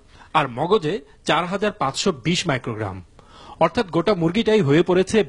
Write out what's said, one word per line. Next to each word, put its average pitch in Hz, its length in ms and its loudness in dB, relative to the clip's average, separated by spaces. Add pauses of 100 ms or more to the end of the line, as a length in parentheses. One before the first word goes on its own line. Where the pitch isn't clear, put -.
(320)
আর 156 140 2
মগজে 165 520 -2 (260)
চার 165 200 0
হাজার 196 260 -4
পাঁচশো 151 400 -2
বিশ 156 360 -4
মাইক্রোগ্রাম। 107 560 -6 (560)
অর্থাৎ 180 300 0
গোটা 170 240 0
মুরগিটাই 202 480 2
হয়ে 147 220 4
পড়েছে 185 460 2